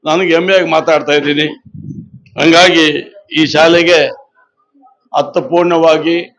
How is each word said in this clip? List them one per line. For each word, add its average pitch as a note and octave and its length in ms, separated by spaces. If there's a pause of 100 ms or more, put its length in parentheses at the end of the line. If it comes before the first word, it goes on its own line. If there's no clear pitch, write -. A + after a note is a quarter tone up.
ನನಗೆ E3+ 300
ಹೆಮ್ಮೆಯಾಗಿ F3+ 400
ಮಾತಾಡ್ತಾ D3+ 420
ಇದ್ದೀನಿ. D3 280 (920)
ಹಂಗಾಗಿ E3 480 (520)
ಈ D#3 60 (100)
ಶಾಲೆಗೆ E3 440 (1200)
ಅರ್ಥಪೂರ್ಣವಾಗಿ E3 960 (220)